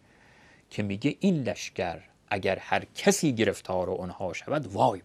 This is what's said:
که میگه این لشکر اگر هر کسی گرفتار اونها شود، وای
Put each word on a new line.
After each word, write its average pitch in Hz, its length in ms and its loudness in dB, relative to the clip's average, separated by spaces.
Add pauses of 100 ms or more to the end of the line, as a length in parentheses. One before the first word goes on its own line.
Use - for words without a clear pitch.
(680)
که - 140 -4
میگه 104 360 0
این 180 240 4
لشکر 90 560 -4 (300)
اگر 95 300 0
هر 98 260 -2 (100)
کسی 175 380 2
گرفتار 92 560 0
اونها 90 440 -4
شود، 135 340 -4
وای 98 380 2